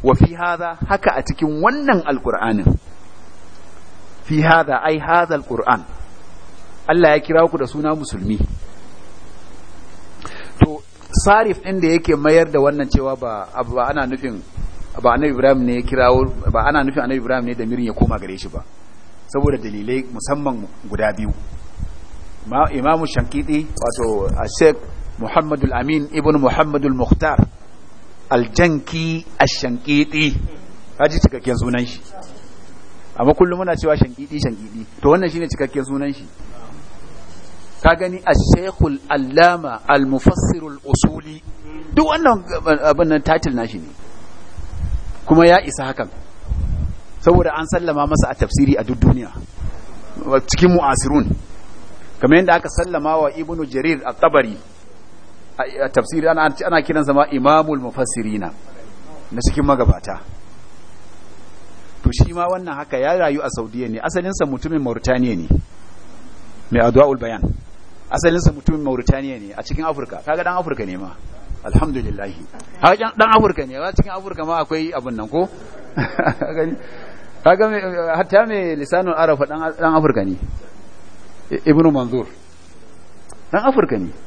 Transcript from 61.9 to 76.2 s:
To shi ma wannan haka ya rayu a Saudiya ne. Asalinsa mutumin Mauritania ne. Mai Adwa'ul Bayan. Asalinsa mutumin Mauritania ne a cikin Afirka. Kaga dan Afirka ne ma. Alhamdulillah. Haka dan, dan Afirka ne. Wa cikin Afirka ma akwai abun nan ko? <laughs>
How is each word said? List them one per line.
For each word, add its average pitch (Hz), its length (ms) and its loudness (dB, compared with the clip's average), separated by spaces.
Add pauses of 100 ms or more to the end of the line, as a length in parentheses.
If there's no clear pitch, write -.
To - 100 4
shi 165 200 4
ma 175 140 0
wannan 180 300 -2
haka 143 220 -4
ya 147 200 2
rayu 151 240 2
a 135 80 -4
Saudiya 117 380 -4
ne. 110 120 -6
Asalinsa 175 460 -2
mutumin 147 360 -2
Mauritania 123 540 2
ne. 80 120 -6 (1200)
Mai 117 100 4
Adwa'ul 127 380 6
Bayan. 113 240 -6 (680)
Asalinsa 165 420 4
mutumin 151 300 -2
Mauritania 135 560 -2
ne 101 180 -14
a 123 60 -10
cikin 156 220 -4
Afirka. 135 400 -6
Kaga 160 200 -2
dan 175 120 -2
Afirka 147 300 -4
ne 92 100 -8
ma. 95 140 -10 (540)
Alhamdulillah. 110 640 0 (500)
Haka 185 160 8
dan, 226 220 -4
dan 220 160 6
Afirka 202 320 4
ne. 131 120 -10
Wa 175 140 -6
cikin 190 220 2
Afirka 190 320 -8
ma 165 160 0
akwai 160 320 -4
abun 127 220 -6
nan 107 120 -8
ko? 175 200 0 (500)
<laughs> - 580 -2